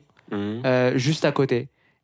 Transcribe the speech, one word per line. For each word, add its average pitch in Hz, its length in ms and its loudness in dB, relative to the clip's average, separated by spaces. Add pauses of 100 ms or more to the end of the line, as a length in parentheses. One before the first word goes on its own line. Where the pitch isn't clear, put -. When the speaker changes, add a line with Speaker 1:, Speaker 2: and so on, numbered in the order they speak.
(320)
Speaker 1:
Mhm. 104 340 -6
Speaker 2:
euh, 127 320 2
juste 143 280 0
à 147 60 2
côté. 131 380 0 (340)